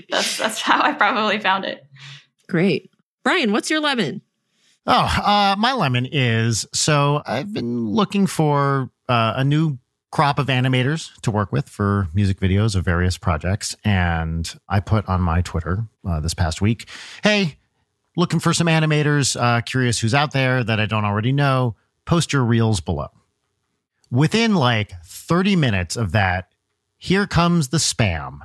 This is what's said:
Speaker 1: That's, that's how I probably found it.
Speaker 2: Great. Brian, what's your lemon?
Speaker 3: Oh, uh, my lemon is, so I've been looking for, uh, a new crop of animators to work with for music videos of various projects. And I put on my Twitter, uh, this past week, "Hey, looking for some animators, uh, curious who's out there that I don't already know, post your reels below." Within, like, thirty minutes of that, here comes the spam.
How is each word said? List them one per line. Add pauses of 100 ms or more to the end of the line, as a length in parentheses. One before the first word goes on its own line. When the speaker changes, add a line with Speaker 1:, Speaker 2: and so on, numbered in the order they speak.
(100)
Speaker 1:
That's,
that's
how
I
probably
found
it. (640)
Speaker 2:
Great. (340)
Brian,
what's
your
lemon? (640)
Speaker 3:
Oh, (180)
uh,
my
lemon
is,
so
I've
been
looking
for, (180)
uh,
a
new (320)
crop
of
animators (100)
to
work
with
for
music
videos
of
various
projects.
And (160)
I
put
on
my
Twitter, (240)
uh,
this
past
week, (340)
"Hey, (580)
looking
for
some
animators,
uh,
curious
who's
out
there
that
I
don't
already
know, (300)
post
your
reels
below." (1000)
Within,
like, (120)
thirty
minutes
of
that, (480)
here
comes
the
spam.